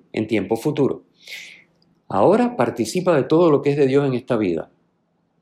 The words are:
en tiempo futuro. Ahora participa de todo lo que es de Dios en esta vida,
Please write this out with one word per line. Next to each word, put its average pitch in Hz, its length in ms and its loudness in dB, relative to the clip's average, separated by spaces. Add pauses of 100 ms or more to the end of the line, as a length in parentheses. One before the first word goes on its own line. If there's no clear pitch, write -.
(120)
en 110 160 -4
tiempo 107 280 -2
futuro. - 480 -2 (1040)
Ahora 208 500 2
participa 170 580 -2
de 131 80 2
todo 165 280 4
lo 143 100 2
que 143 100 0
es 143 60 -2
de 143 100 2
Dios 139 180 2
en 131 100 -2
esta 120 200 -4
vida, 87 340 -2 (720)